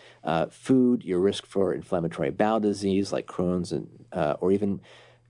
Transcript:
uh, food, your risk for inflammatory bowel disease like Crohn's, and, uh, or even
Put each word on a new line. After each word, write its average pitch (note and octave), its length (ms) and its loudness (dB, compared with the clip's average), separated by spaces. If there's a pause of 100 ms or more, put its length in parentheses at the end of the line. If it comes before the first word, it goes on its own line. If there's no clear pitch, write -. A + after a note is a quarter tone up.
(240)
uh, E2 240 0
food, B2 560 2
your F2+ 160 0
risk G2 260 0
for F#2+ 280 0
inflammatory E2 580 -2
bowel G#2+ 280 0
disease G2+ 540 0
like - 140 -4
Crohn's, F2+ 440 -2
and, D2 160 -4 (240)
uh, D#2 280 0
or F2+ 120 2
even G2+ 300 0 (480)